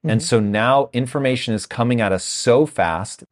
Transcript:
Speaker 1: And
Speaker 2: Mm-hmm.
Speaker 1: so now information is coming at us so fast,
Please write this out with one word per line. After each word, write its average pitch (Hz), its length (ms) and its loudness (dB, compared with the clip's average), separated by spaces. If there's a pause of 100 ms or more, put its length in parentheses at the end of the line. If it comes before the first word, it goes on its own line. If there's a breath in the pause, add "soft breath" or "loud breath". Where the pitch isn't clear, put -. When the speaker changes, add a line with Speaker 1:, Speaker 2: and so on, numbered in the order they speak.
Speaker 1:
And 113 160 2
Speaker 2:
Mm-hmm. - 120 -8
Speaker 1:
so 120 60 4
now 110 540 2
information 127 640 -2
is 101 120 -4
coming 120 340 0
at 101 120 2
us 92 120 -2
so 127 420 2
fast, 87 640 -4